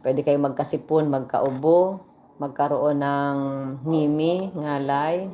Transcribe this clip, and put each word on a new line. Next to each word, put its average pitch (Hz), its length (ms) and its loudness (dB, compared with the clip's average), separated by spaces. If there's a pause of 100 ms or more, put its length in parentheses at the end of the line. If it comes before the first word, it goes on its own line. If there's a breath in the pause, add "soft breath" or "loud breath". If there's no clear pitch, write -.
pwede 131 180 0
kayo 143 220 4
magkasipon, 151 640 0
magkaubo, 143 960 2 (320)
magkaroon 143 640 0
ng 143 360 0 (520)
ngimi, 160 640 0
ngalay, 151 800 -2